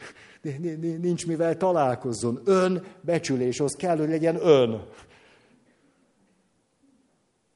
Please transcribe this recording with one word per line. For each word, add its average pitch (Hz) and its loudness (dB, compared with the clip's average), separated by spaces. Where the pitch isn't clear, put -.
ni-, 139 -8
ni-, 165 -6
ni-, 165 -6
nincs 170 -4
mivel 165 -2
találkozzon. 127 0
Önbecsülés, 165 0
az 139 -2
kell, 175 0
hogy 151 0
legyen 165 0
ön. 123 4